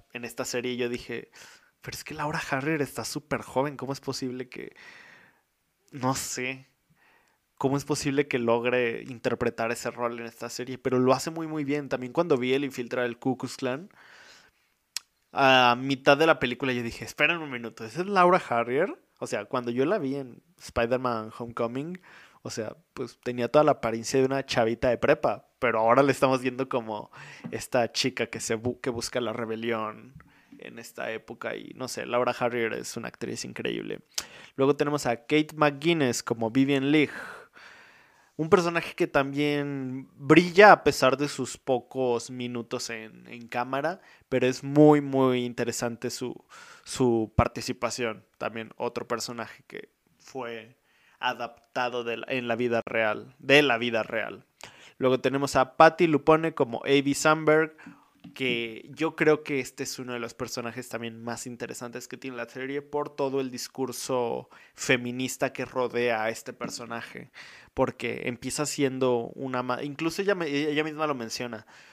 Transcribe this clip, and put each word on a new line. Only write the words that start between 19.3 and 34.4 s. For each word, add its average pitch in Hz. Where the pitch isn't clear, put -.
cuando 120
yo 127
la 196
vi 139
en 131
Spider-Man 120
Homecoming, 123
o -
sea, 110
pues -
tenía 123
toda 151
la 151
apariencia 113
de 131
una 135
chavita 117
de 117
prepa, 123
pero 113
ahora 117
la 139
estamos 131
viendo 127
como 110
esta 117
chica 123
que -
se 117
bu-, 120
que 135
busca 120
la 110
rebelión 113
en 117
esta 117
época 113
y, 107
no 127
sé, -
Laura 123
Harrier 117
es 123
una 120
actriz 120
increíble. 53